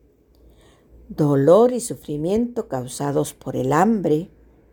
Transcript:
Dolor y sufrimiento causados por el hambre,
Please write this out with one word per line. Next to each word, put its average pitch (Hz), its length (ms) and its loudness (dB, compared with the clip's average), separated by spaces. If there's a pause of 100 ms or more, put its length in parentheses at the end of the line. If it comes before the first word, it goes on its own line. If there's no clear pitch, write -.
(1080)
Dolor 160 640 4
y 233 60 -4
sufrimiento 196 880 -6
causados 139 640 -4
por - 220 -10
el 127 180 -2
hambre, 175 580 0 (420)